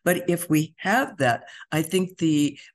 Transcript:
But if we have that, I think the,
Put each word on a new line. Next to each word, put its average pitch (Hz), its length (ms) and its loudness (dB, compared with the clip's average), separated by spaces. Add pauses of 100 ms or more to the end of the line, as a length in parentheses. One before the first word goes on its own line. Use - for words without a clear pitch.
But 180 260 0
if 170 200 -2
we 156 280 2
have 247 400 -2
that, 120 260 0 (280)
I 156 120 0
think 185 340 -2
the, 147 400 2 (180)